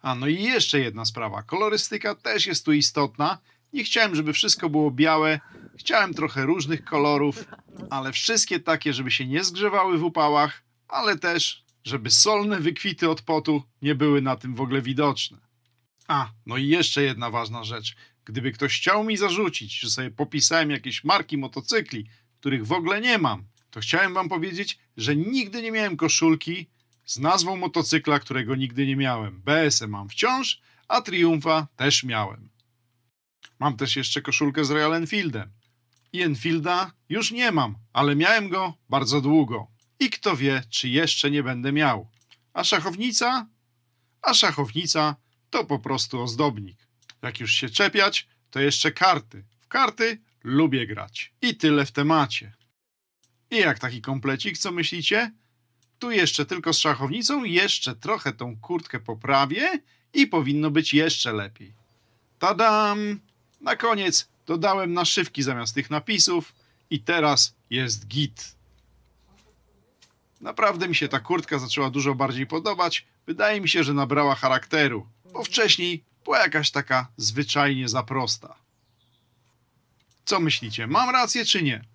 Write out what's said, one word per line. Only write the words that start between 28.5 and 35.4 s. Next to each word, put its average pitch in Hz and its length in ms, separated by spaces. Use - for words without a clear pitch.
nigdy 131 320
nie 135 100
miałem. 113 440
B 147 200
S 147 220
E 110 40
mam 101 220
wciąż, 254 520
a 240 120
Triumfa 165 680
też 139 280
miałem. 107 440
Mam 139 180
też 127 200
jeszcze 139 260
koszulkę 143 420
z 131 60
Royal 151 240
Enfieldem. 160 560